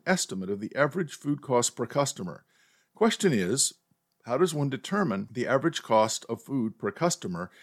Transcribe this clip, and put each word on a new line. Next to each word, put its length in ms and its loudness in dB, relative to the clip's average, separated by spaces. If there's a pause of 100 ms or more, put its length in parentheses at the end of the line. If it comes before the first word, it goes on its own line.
estimate 420 -2
of 100 -2
the 160 -8
average 380 0
food 260 -4
cost 360 0
per 100 -4
customer. 600 -4 (500)
Question 360 4
is, 440 0 (500)
how 140 -2
does 160 2
one 160 0
determine 580 -2
the 160 -4
average 380 0
cost 440 2
of 140 -6
food 380 -4
per 100 -2
customer 640 -4 (120)